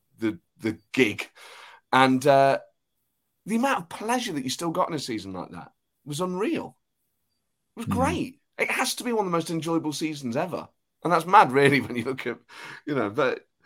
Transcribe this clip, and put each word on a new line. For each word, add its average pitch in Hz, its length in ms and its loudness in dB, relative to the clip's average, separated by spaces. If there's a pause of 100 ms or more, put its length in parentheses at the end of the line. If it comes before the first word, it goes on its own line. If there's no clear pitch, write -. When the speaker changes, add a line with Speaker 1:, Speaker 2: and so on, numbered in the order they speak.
(220)
Speaker 1:
the, 110 180 -2 (200)
the 110 180 -4 (160)
gig. 107 340 0 (640)
And, 131 340 4
uh, 139 340 6 (840)
the 208 120 -4
amount 254 220 0
of 170 100 -14
pleasure 233 440 -4
that 139 100 -4
you 131 60 -6
still 170 220 -4
got 180 160 -2
in - 80 -8
a 143 40 -4
season 104 340 -8
like 90 180 -10
that 80 200 -18 (340)
was 143 160 -8
unreal. 190 560 -4 (1000)
It - 60 -18
was 226 60 -10
Speaker 2:
Mm. - 40 -2
Speaker 1:
great. 247 500 -2 (160)
It - 140 -2
has - 240 -2
to - 80 -12
be 240 80 -2
one 214 140 0
of 175 60 -2
the 170 60 0
most 165 120 -4
enjoyable 160 440 -2
seasons 143 440 -4
ever. 151 320 -6 (340)
And 160 80 0
that's 170 140 2
mad, 185 260 8
really, 139 300 6
<laughs> - 0 -
when 117 140 -8
you 117 100 -4
look 131 220 -6
at, 117 100 -6 (480)
you 147 100 -4
know, 110 140 0
but 123 380 -2 (180)